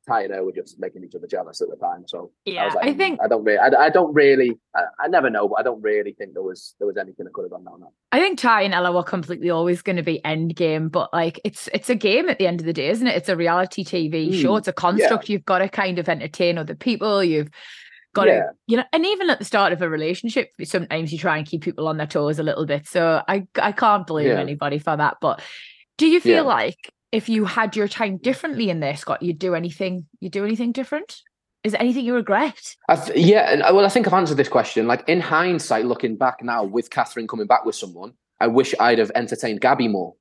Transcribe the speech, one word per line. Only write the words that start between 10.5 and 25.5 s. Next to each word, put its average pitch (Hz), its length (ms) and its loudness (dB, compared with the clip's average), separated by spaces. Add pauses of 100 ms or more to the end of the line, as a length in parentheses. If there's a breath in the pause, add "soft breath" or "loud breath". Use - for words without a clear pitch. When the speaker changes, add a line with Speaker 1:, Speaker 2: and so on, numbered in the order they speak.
Speaker 2:
but, 170 220 -2
like, 165 320 -2
it's, - 300 -8
it's 214 160 -4
a 247 40 2
game 233 340 2
at - 100 -2
the 190 80 2
end 170 140 0
of 160 60 -6
the 170 60 -2
day, 151 160 -2
isn't 233 180 0
it? - 100 2
It's 175 120 -4
a 185 80 0
reality 175 480 0
T 160 240 -2
V 160 240 -2
show. 160 220 2
Speaker 1:
Mm, 214 40 2
Speaker 2:
It's 208 100 -4
a - 40 -4
construct. 208 560 2
Speaker 1:
yeah. 208 60 -2
Speaker 2:
You've 175 100 -4
gotta 190 240 0
kind 185 300 -2
of 170 100 -4
entertain 170 500 -2
other 156 160 -8
people. 208 480 -2
You've 151 280 0 (640 loud breath)
gotta, 190 180 4
Speaker 1:
Yeah. 107 180 2 (160)
Speaker 2:
you 226 120 2
know, 254 140 -2
and 320 140 0
even 381 240 0
at - 80 2
the 214 60 -10
start 196 280 2
of 175 100 -2
a 170 60 -2
relationship, 165 640 -4 (140)
sometimes 165 480 -4
you 160 60 -8
try 156 200 0
and 151 80 -6
keep 156 160 -8
people 160 260 -4
on 156 100 -2
their 151 100 -4
toes 151 300 -2
a 160 40 -4
little 151 240 -2
bit. 151 220 -4
So 165 400 2
I, 196 180 -2 (140)
I 208 120 2
can't 208 340 2
blame 151 220 0
Speaker 1:
Yeah. 113 120 2
Speaker 2:
anybody 143 380 -4
for 151 180 -2
that. 147 240 0
But - 220 -2 (560 loud breath)